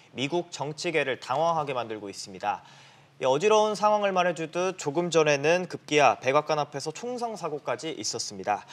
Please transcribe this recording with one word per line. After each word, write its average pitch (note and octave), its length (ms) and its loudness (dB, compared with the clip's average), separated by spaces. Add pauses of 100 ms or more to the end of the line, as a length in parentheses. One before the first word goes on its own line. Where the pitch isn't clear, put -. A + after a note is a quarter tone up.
(120)
미국 E3+ 400 -4
정치계를 D3 640 -2
당황하게 D3+ 560 -2
만들고 A2 340 -6
있습니다. G2 540 -6 (580)
이 - 40 -2
어지러운 G#3+ 500 4
상황을 G#3 380 2
말해주듯 F3 680 -2
조금 E3+ 320 -2
전에는 D#3 560 4
급기야 C#3+ 540 4
백악관 D3 400 2
앞에서 C#3+ 320 -6
총성 A#3+ 420 -6
사고까지 D3+ 640 -6
있었습니다. G#2 760 -4